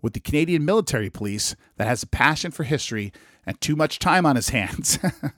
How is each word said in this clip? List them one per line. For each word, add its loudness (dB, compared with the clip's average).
with -4
the -6
Canadian 0
Military 0
Police -4
that -2
has 0
a -10
passion 2
for -6
history -4
and -8
too 0
much 0
time 4
on 6
his 0
hands. 0